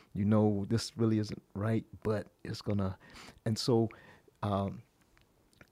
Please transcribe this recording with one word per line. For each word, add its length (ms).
you 100
know, 440
this 280
really 220
isn't 220
right, 300
but 240
it's 180
gonna, 340
and 140
so, 300
um, 400